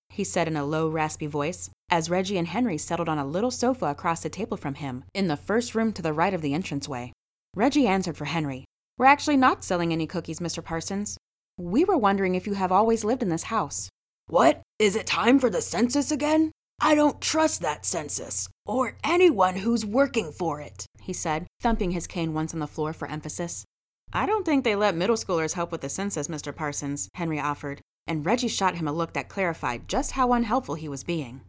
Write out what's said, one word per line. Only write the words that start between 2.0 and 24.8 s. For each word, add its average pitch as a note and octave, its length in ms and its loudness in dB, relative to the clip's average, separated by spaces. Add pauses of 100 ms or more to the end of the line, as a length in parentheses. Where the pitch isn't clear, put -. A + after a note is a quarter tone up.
Reggie F#3+ 280 0
and E3+ 100 0
Henry F#3 300 -2
settled E3+ 300 -2
on D#3 100 0
a C#3 80 -4
little F#3+ 240 0
sofa B3 360 0
across D#3+ 360 -2
the D#3+ 80 -6
table G3+ 260 -6
from C#3 200 -6
him, C3+ 280 -8 (100)
in G3 140 0
the D3 80 0
first A#3 380 -2
room A3+ 180 0
to F#3+ 100 -8
the D#3+ 100 0
right F3 220 2
of E3 80 -4
the C#3 120 -2
entranceway. C#3 580 -6 (420)
Reggie C4+ 320 4
answered F#3 300 0
for D3 100 -6
Henry. D3 380 -4 (320)
"We're B3 100 4
actually C#4+ 300 6
not C4+ 280 4
selling E3+ 280 0
any D#3+ 140 0
cookies, D#3+ 340 -8
Mister E3+ 220 -6
Parsons. G3 560 -6 (400)
We F#3 260 2
were F#4+ 120 4
wondering G3 380 2
if F3+ 120 -2
you G3+ 80 -2
have F#3 180 0
always A3 320 4
lived B3 180 0
in G3+ 60 0
this D#3+ 160 -2
house." G3 440 -4 (400)
"What? - 340 6 (160)
Is G#3 180 4
it G#3+ 100 -4
time A3+ 320 6
for B3 120 4
the F3 100 0
census A#3+ 500 2
again? D#4 420 2 (280)
I D4+ 140 6
don't D4+ 260 4
trust D#4 400 0
that - 240 -4
census, - 640 -4 (160)
or A#3+ 400 -2
anyone D4 520 6
who's G#3+ 280 0
working G#3+ 480 0
for D3 280 -4
it," - 260 -14 (140)
he - 120 -8
said, E3 340 -4 (140)
thumping A3+ 300 2
his F3+ 160 -2
cane E3 260 -4
once D#3 220 -2
on E3 60 -6
the D3 60 -2
floor D#3 280 -4
for E3 140 -8
emphasis. D#3 560 -8 (480)
"I G3+ 140 0
don't G4+ 180 0
think C#4+ 200 2
they G#3+ 120 2
let G3+ 180 2